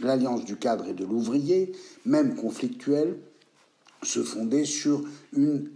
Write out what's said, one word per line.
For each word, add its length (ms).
L'alliance 440
du 120
cadre 300
et 80
de 100
l'ouvrier, 680
même 300
conflictuelle, 800
se 200
fondait 420
sur 400
une 400